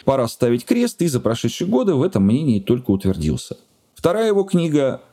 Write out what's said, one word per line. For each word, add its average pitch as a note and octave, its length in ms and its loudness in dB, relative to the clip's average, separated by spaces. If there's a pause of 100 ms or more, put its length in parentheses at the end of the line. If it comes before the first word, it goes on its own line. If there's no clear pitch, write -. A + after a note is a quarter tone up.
пора C3+ 240 2
ставить B2 340 -2
крест, A#3+ 380 0
и F3 60 2
за B2+ 120 0
прошедшие A2+ 480 -2
годы A3 280 0
в C3 60 0
этом D3 220 0
мнении A2+ 380 2
только A#2+ 300 0
утвердился. F#2 680 -2 (360)
Вторая G#3+ 340 0
его G3+ 160 2
книга D3+ 580 0 (120)